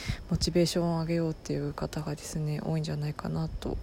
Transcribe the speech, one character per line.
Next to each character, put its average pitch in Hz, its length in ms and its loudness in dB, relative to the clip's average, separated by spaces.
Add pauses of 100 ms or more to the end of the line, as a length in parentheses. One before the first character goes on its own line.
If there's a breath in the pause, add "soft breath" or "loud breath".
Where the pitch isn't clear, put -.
(300 loud breath)
モ 170 60 4
チ - 160 0
ベ 175 100 8
ー 170 40 8
シ 180 120 2
ョ 170 60 4
ン 170 140 2
を - 20 0
上 160 60 0
げ 170 80 2
よ 165 160 2
う - 20 -
っ - 20 -8
て - 180 -6
い 143 160 0
う 143 40 -2
方 151 300 -4
が 147 120 -4
で - 80 -8
す - 140 -6
ね、 151 280 0
多 160 140 2
い - 20 2
ん 151 40 0
じ 156 80 -2
ゃ 147 40 -2
な 147 120 -2
い 147 60 -4
か - 140 -6
な 160 200 0
と - 340 -4